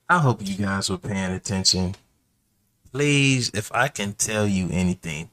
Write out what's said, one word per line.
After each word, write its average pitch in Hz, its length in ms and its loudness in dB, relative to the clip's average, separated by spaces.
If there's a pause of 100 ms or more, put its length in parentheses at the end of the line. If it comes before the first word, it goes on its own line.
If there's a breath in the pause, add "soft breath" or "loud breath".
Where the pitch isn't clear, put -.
I 180 100 6
hope 123 280 2
you 98 80 -4
guys 98 340 -2
were 95 100 -2
paying 95 340 -4
attention. 92 640 0 (960)
Please, 139 600 2
if - 200 -6
I 120 160 0
can 101 240 -6
tell 107 340 0
you 95 240 2
anything, 85 640 -2